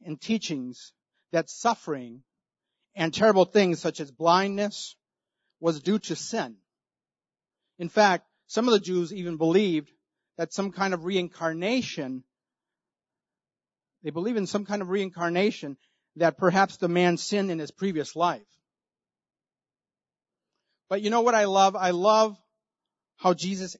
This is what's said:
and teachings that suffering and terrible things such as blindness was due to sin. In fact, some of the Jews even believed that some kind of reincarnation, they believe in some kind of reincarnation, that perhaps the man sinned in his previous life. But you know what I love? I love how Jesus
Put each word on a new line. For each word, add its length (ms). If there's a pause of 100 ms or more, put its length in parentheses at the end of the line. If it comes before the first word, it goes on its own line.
and 180
teachings 720 (400)
that 180
suffering 760 (680)
and 200
terrible 320
things 340
such 220
as 100
blindness 840 (640)
was 200
due 180
to 180
sin. 440 (1160)
In 100
fact, 420 (180)
some 200
of 60
the 80
Jews 320
even 240
believed 560 (420)
that 160
some 220
kind 200
of 120
reincarnation, 1200 (1800)
they 100
believe 260
in 100
some 160
kind 180
of 60
reincarnation, 920 (380)
that 220
perhaps 400
the 100
man 300
sinned 340
in 80
his 100
previous 460
life. 320 (2500)
But 140
you 80
know 100
what 160
I 80
love? 320
I 140
love 520 (760)
how 160
Jesus 460